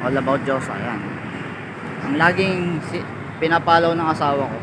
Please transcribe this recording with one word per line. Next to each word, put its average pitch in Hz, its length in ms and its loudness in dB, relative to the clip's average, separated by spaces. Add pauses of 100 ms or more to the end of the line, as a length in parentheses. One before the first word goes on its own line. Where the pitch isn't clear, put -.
All 131 140 2
About 131 260 2
Diyos, 135 240 0
ayan. 110 320 -4 (1080)
Ang 139 80 2
laging 175 720 2
si-, 170 160 -6 (320)
pinapalaw 165 560 4
ng 165 160 0
asawa 143 400 0
ko. 113 140 -6